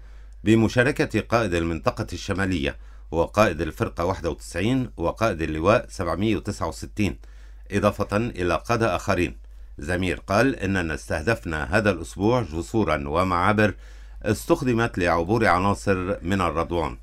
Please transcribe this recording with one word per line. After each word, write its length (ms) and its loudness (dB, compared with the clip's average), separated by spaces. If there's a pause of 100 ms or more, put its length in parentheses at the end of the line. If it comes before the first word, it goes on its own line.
(440)
بمشاركة 760 4
قائد 340 0
المنطقة 580 0
الشمالية 640 -2 (340)
وقائد 500 2
الفرقة 440 -4
واحد 220 -2
وتسعين 720 -2
وقائد 460 0
اللواء 460 2
سبعمية 480 -2
وتسعة 320 -4
وستين، 500 -4 (520)
إضافة 460 0
إلى 380 0
قادة 420 0
آخرين. 400 0 (420)
زمير 480 -2
قال: 300 2
"إننا 380 0
استهدفنا 840 -2
هذا 140 4
الأسبوع 520 0
جسورا 680 0
ومعابر 680 2 (480)
استخدمت 760 0
لعبور 480 2
عناصر 800 2
من 160 0
الرضوان 640 0